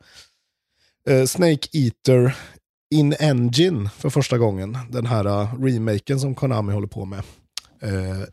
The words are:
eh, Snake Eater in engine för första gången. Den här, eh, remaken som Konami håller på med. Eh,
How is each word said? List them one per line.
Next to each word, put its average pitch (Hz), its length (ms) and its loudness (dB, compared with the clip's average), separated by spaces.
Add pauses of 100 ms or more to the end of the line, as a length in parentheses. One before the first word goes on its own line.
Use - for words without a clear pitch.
(1080)
eh, 131 160 4
Snake 160 480 2
Eater 127 640 2 (600)
in 147 240 4
engine 127 720 2
för - 200 -6
första 131 280 0
gången. 104 400 -2 (120)
Den 120 160 -6
här, 113 200 0
eh, 104 380 -2
remaken 113 560 0
som 135 160 -4
Konami 110 380 -2
håller 101 140 -4
på 101 180 -10
med. 98 180 -10 (580)
Eh, 95 400 -4 (120)